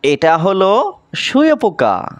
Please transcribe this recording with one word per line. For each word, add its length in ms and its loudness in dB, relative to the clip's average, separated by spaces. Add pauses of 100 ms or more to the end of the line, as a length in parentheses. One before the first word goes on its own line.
এটা 320 2
হলো 360 0 (440)
শুঁয়োপোকা। 760 0 (260)